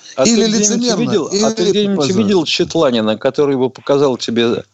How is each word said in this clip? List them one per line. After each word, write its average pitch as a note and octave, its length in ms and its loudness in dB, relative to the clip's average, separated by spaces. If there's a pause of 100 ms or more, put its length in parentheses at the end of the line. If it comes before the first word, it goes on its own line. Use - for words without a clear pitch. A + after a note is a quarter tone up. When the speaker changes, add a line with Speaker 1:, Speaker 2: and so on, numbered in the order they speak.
(160)
Speaker 1:
А C3 100 2
Speaker 2:
Или A3+ 180 4
Speaker 1:
ты A3 60 0
где-нибудь A3 100 -2
Speaker 2:
лицемерно, A3+ 400 0
Speaker 1:
видел, G3+ 260 0 (200)
а A3+ 60 0
ты A3 100 -2
Speaker 2:
или G3+ 80 2
Speaker 1:
где-нибудь G3+ 260 0
Speaker 2:
позорно. E3 260 0
Speaker 1:
видел G3 220 2
Чатланина, A#2+ 720 0
который C#3 400 0
бы B2+ 140 0
показал C#3 480 0
тебе A#2 560 0